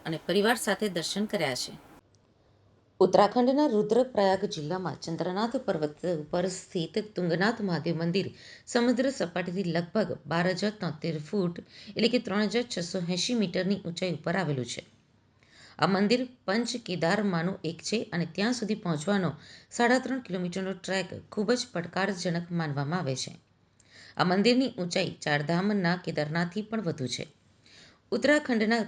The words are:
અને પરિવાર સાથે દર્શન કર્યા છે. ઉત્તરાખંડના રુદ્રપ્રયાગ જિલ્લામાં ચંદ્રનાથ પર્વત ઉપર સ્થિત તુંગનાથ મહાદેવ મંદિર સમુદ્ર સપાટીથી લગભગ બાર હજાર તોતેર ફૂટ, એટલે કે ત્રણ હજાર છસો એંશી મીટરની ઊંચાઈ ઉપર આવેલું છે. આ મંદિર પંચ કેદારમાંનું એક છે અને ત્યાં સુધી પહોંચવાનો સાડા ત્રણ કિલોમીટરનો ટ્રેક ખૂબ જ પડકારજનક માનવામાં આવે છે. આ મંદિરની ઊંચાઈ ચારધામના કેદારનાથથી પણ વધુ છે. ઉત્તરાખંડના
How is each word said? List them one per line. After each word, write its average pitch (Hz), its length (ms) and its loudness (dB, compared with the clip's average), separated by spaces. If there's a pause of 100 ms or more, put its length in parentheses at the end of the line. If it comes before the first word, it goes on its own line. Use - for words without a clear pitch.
અને 160 200 -4
પરિવાર 202 300 4
સાથે 214 340 -2
દર્શન 175 360 -4
કર્યા 156 300 -2
છે. - 160 -6 (1300)
ઉત્તરાખંડના 240 680 6
રુદ્રપ્રયાગ 208 760 4
જિલ્લામાં 165 540 -4
ચંદ્રનાથ 180 560 -2
પર્વત 156 500 -4
ઉપર 175 420 -2
સ્થિત 180 680 -6
તુંગનાથ 180 460 0
મહાદેવ 170 340 0
મંદિર 170 360 0 (360)
સમુદ્ર 247 420 2
સપાટીથી 180 540 -2
લગભગ 170 540 -2 (100)
બાર 170 200 0
હજાર 185 240 0
તોતેર 165 480 -6
ફૂટ, 175 400 -2 (300)
એટલે 208 180 0
કે 240 120 2
ત્રણ 208 220 -2
હજાર 214 220 0 (140)
છસો 180 220 -4
એંશી 180 340 -2
મીટરની 190 520 0
ઊંચાઈ 170 280 -4
ઉપર 170 220 -4
આવેલું 147 300 -2
છે. - 200 -10 (960)
આ 160 80 4
મંદિર 208 400 4 (180)
પંચ 233 400 0
કેદારમાંનું 180 800 0
એક 165 180 -6
છે - 320 -4
અને 170 120 0
ત્યાં 202 280 0
સુધી 214 220 -2
પહોંચવાનો 175 560 0 (400)
સાડા 240 280 4
ત્રણ 254 200 -4
કિલોમીટરનો 185 540 -4
ટ્રેક 190 320 -4 (260)
ખૂબ 214 200 0
જ 247 220 0
પડકારજનક 175 800 -2
માનવામાં 156 480 -2
આવે 135 160 -2
છે. - 240 -8 (760)
આ 143 60 2
મંદિરની 220 540 4
ઊંચાઈ 175 320 0 (120)
ચારધામના 170 720 2
કેદારનાથથી 170 680 -2
પણ 220 200 -6
વધુ 151 260 -4
છે. - 200 -6 (840)
ઉત્તરાખંડના 247 640 4 (100)